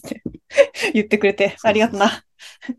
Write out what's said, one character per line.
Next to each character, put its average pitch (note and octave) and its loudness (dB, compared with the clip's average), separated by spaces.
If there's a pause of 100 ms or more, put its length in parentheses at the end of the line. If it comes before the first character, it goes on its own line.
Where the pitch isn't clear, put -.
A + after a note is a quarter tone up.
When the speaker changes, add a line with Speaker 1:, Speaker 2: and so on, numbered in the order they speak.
Speaker 1:
っ - -14
て - -12 (280)
<laughs> - 0
言 G#3+ 2
っ - -12
て G#3 0
く G#3 0
れ G3 2
て、 G3 0
Speaker 2:
そ - -16
う - -20
そ - -
う - -20
そ A#3 0
う。 - 2
Speaker 1:
あ - 2
り G#3+ 2
が A3 2
と G#3+ -8
な。 G3+ 0 (540)